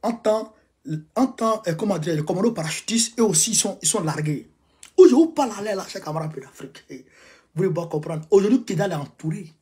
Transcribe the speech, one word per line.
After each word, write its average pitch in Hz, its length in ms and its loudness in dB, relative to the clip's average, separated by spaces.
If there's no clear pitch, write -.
En 233 120 -2
temps, 220 420 -2
en 254 120 2
temps, 226 400 -2
euh, 165 80 -2
comment 196 240 -2
dire, 160 160 -2
les 151 100 -2
commandos 190 260 0
parachutistes, 208 680 -4
eux 233 40 6
aussi, 208 280 2
ils 208 40 -2
sont, 196 280 -2
ils - 40 0
sont 202 160 0
largués. 151 460 -4
Où 370 100 12
je 240 60 8
vous 320 140 6
parle 277 300 -2
à 196 40 -10
l'air, 208 140 -4
là, 190 120 -8
chers - 160 -12
camarades 156 360 -6
d'Afrique, - 500 -20
eh, 135 80 -14
vous - 680 -10
voulez 185 100 0
pas 165 120 -4
comprendre. 156 460 -6
Aujourd'hui, 208 340 6
Kidal 190 260 -2
est 165 40 -6
entouré. 160 680 -8